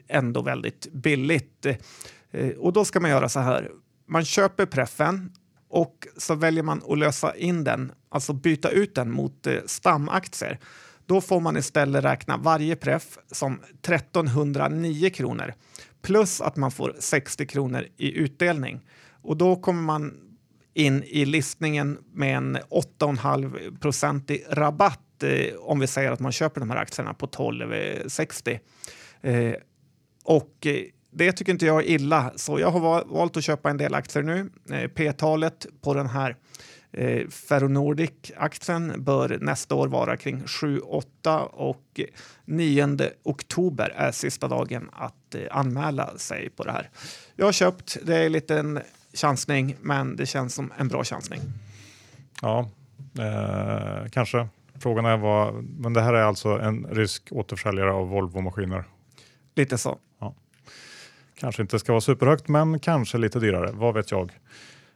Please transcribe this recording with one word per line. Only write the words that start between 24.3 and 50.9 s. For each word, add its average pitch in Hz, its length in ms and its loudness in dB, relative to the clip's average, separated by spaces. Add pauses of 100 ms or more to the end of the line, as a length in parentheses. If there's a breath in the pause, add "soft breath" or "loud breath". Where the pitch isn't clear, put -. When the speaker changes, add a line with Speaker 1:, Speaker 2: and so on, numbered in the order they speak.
Speaker 1:
rabatt, 151 760 0
eh, 135 360 0
om 135 200 0
vi 135 80 2
säger 135 240 0
att 123 80 -2
man 131 120 -2
köper 156 280 -2
de 117 100 -4
här 120 80 -2
aktierna 107 360 -6
på - 140 -8
tolv 117 460 -6 (340)
sextio. 120 520 -4 (600 loud breath)
Eh, 120 320 2 (720)
och, - 440 2
eh, 139 140 0 (300)
det 170 200 4
tycker 185 200 0
inte 180 140 2
jag 156 140 6
är - 100 2
illa, 143 460 2
så 143 240 -2
jag 170 120 4
har 175 80 2
va-, 165 260 4
valt 165 320 -2
att 151 60 0
köpa 151 260 0
en 143 80 0
del 143 160 -2
aktier 143 300 -2
nu. 185 260 -4 (220)
Eh, 127 160 -4
P-talet 156 800 0 (160)
på 135 120 0
den 139 140 -2
här, 127 280 -4 (560 loud breath)
eh, 120 360 -2
Ferronordic-aktien 147 1700 -2
bör 131 440 2
nästa 143 340 -2
år 139 120 2
vara 123 300 0
kring 131 300 -6
sju, 147 320 -2
åtta 156 600 -2
och - 600 -6 (460 loud breath)
nionde 143 680 2 (100)
oktober 156 720 -2
är 135 160 0
sista 139 360 -4
dagen 127 460 -4
att, - 420 -14
eh, - 60 -8 (100)
anmäla 139 640 -2
sig - 320 -8
på - 140 -10
det - 80 -4
här. - 180 -6 (460 loud breath)
Jag 190 100 2
har 202 80 4
köpt, 185 500 0
det 165 120 0
är 165 100 4
en 160 60 2
liten 151 480 0 (340)
chansning, 139 680 0
men 139 340 -2
det 135 100 -4
känns 127 300 -4
som 139 220 -8
en 135 100 0
bra 131 160 -2